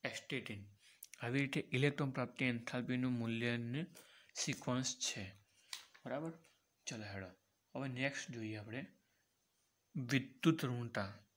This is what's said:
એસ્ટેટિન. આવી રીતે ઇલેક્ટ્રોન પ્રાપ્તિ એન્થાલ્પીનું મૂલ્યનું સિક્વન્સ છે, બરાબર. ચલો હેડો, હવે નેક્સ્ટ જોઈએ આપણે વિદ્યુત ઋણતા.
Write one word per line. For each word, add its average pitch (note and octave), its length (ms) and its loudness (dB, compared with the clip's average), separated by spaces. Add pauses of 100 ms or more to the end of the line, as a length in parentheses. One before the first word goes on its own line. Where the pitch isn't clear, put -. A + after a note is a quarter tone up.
એસ્ટેટિન. A#2 580 -4 (560)
આવી B2 240 2
રીતે C#3 200 0 (120)
ઇલેક્ટ્રોન C#3 380 4
પ્રાપ્તિ B2+ 340 0
એન્થાલ્પીનું B2+ 680 2
મૂલ્યનું A#2+ 760 0 (480)
સિક્વન્સ B2+ 540 0 (100)
છે, - 240 -2 (760)
બરાબર. D3 340 -4 (540)
ચલો A2 180 -6
હેડો, G2 260 -6 (440)
હવે C3+ 160 -2
નેક્સ્ટ C3 400 0
જોઈએ A2 280 -2
આપણે A2 220 -6 (1120)
વિદ્યુત C3+ 720 4
ઋણતા. A#2 440 -2 (260)